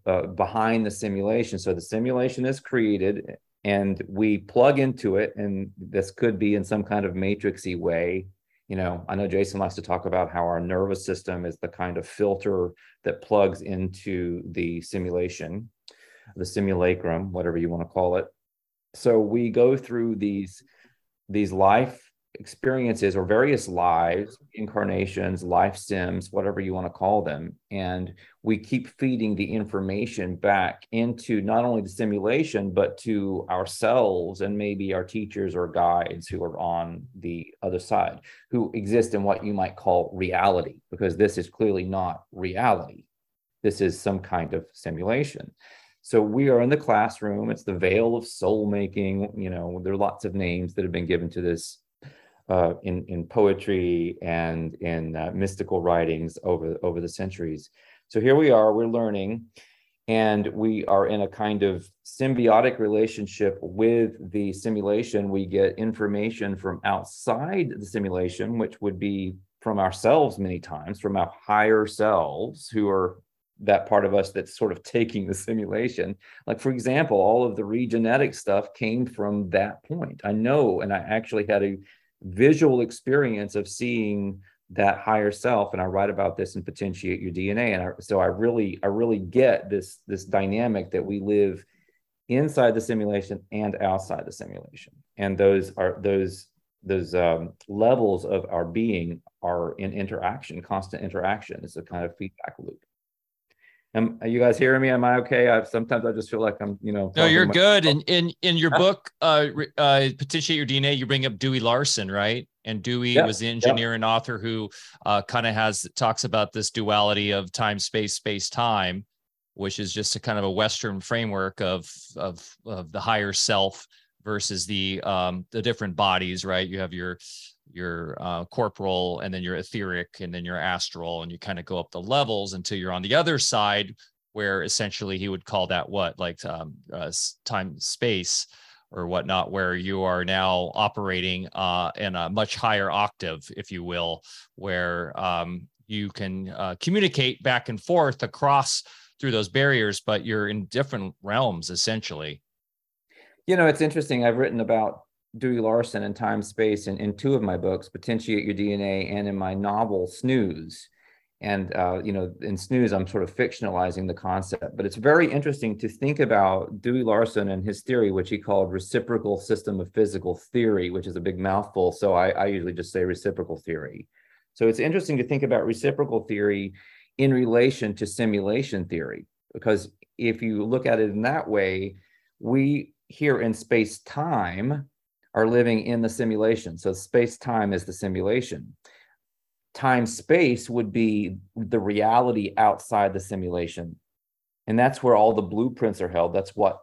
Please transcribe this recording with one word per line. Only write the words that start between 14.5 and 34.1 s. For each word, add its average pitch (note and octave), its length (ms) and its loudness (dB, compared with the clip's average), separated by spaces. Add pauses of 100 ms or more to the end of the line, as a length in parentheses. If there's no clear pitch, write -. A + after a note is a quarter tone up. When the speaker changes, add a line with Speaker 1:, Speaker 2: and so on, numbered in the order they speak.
Speaker 1:
the E2+ 280 -4
simulation, F2+ 920 -6 (680)
the F2+ 80 -4
simulacrum, F2+ 880 0
whatever E2+ 240 -2
you E2+ 120 0
wanna E2+ 140 -4
call F2+ 320 0
it. F#2+ 120 0 (680)
So A#2 260 4
we A2+ 300 2
go A#2+ 260 6
through A#2 400 -2
these, G2 480 -4 (640)
these G2 240 0
life G2 580 4 (260)
experiences A#2 840 0
or F#2+ 80 0
various A#2+ 420 4
lives, F2 680 2 (160)
incarnations, F#2+ 880 -2
life F2+ 320 2
sims, F#2 560 -4
whatever G2 300 -2
you F#2 120 -4
wanna F#2 160 -4
call G2 320 0
them. D#2 340 -8 (160)
And F2+ 420 -6 (280)
we A2 160 0
keep B2 300 -4 (100)
feeding A2+ 380 0
the F#2 180 -2
information G2+ 840 -4
back G2 560 2
into A#2 480 0
not A2+ 240 2
only A#2 160 0
the F#2+ 80 -8
simulation, G#2 840 0
but F#2+ 280 2
to G2 500 -2
ourselves F#2+ 920 0